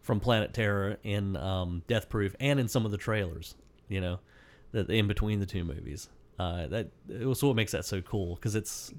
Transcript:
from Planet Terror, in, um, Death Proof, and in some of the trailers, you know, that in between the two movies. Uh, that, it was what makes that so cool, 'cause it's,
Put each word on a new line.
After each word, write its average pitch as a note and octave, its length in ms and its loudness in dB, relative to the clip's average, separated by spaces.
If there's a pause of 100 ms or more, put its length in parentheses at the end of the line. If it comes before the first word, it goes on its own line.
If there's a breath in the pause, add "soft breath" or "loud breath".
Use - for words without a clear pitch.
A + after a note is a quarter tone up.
from A2 200 0
Planet A2 340 2
Terror, G2+ 480 0
in, G2+ 340 0
um, F2 520 -2
Death A2+ 200 2
Proof, G2+ 300 0
and C#3 220 2
in A#2 80 2
some A2+ 180 2
of G#2 60 0
the G#2 60 -2
trailers, F2+ 580 -2 (320)
you F#2+ 120 -2
know, F2+ 200 -2 (520 loud breath)
that A2 160 0
in G#2+ 200 6
between G#2 320 2
the G2 60 0
two F#2 180 -2
movies. D#2 440 -8 (300)
Uh, F2 300 -2
that, E2+ 200 -2 (220)
it A#2+ 160 -4
was C3 160 2
what C#3 120 6
makes A2 180 2
that D2+ 120 -2
so F#2+ 160 -2
cool, F2 360 -2
'cause G#2 180 -2
it's, - 440 -4